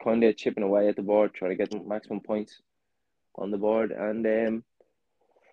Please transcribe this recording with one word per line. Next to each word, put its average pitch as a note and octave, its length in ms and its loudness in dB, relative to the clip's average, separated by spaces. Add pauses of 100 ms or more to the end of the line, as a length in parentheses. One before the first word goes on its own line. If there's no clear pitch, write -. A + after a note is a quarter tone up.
kinda A2+ 300 4
chipping - 300 -4
away G2+ 260 4
at G2+ 80 0
the G#2 40 -4
board, G#2 320 2
trying F#2 180 -4
to F#2 60 -2
get G2+ 140 -2
the G#2+ 100 -6
maximum G#2 400 -8
points G#2+ 400 -6 (760)
on G2 160 -8
the G#2 60 -2
board. G#2+ 340 0
And, G#2+ 360 -4
um, A2 360 0 (880)